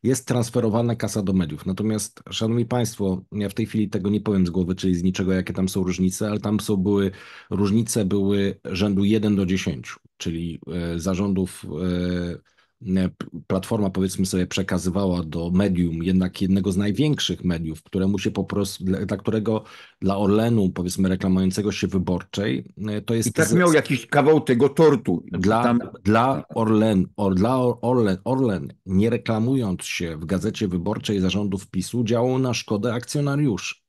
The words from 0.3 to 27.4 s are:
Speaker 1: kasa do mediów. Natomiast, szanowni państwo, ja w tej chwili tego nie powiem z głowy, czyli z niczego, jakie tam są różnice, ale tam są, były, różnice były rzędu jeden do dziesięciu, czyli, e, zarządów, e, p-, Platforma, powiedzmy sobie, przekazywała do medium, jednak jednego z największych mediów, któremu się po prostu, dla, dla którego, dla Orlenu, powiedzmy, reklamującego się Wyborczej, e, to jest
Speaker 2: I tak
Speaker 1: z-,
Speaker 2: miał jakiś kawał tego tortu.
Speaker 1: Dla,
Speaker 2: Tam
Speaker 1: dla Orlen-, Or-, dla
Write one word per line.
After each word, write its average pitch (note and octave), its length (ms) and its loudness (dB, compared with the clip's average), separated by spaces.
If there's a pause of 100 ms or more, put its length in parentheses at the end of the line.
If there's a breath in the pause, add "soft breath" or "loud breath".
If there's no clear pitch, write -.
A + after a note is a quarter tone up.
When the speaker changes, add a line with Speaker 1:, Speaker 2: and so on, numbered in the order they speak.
Speaker 1:
kasa A2 260 -4
do F#2+ 120 0
mediów. D#2 320 0
Natomiast, G#2 640 -4
szanowni A#2 360 -2
państwo, A2 560 -2 (100)
ja G2+ 180 -4
w - 40 -10
tej A2+ 120 -2
chwili G#2+ 240 -2
tego G2 200 -2
nie G#2 120 0
powiem G2 260 2
z - 20 0
głowy, F2+ 260 0
czyli F#2 200 0
z E2+ 80 -2
niczego, F#2 300 0
jakie F2+ 200 -2
tam F#2+ 160 -2
są F#2+ 140 -2
różnice, F#2 460 0
ale G#2 100 -2
tam G#2+ 200 0
są, G#2 180 -2
były, G2 340 2 (380 loud breath)
różnice G2+ 560 0
były G2 600 0
rzędu G2 380 0
jeden G#2 320 2
do F#2+ 100 2
dziesięciu, F2 540 -4 (180)
czyli, E2 500 -6
e, E2+ 320 -4
zarządów, F#2+ 680 -2
e, F2+ 880 -4 (300)
p-, F#2 420 -2 (200)
Platforma, F#2+ 420 0
powiedzmy F#2+ 360 -2
sobie, F#2 220 -2
przekazywała F#2 760 -2
do E2 280 -6
medium, F2 520 0
jednak F#2 380 2
jednego G2 300 2
z F2+ 60 0
największych G#2 680 0
mediów, E2 400 -2
któremu F#2+ 360 0
się G#2 120 -2
po G2 120 -4
prostu, G2 400 -4
dla, F#2+ 220 -2
dla G2+ 120 -4
którego, A2 460 -2 (380 loud breath)
dla G2 160 0
Orlenu, G#2 520 4
powiedzmy, F#2 400 -2
reklamującego F#2+ 640 0
się F#2+ 160 -2
Wyborczej, G2 840 -4 (140)
e, G#2 140 -4
to G#2+ 120 -4
jest A#2 160 0
Speaker 2:
I G#2+ 40 -6
tak D#3+ 140 2
Speaker 1:
z-, - 60 2
Speaker 2:
miał F3 200 6
jakiś C#3 340 2
kawał C#3+ 340 6
tego C3+ 280 4
tortu. G#2+ 600 4
Speaker 1:
Dla, G#2 320 2
Speaker 2:
Tam A#2+ 160 4 (240)
Speaker 1:
dla A#2 400 4 (120)
Orlen-, G#2+ 500 4 (100)
Or-, G2 200 0
dla A2+ 220 2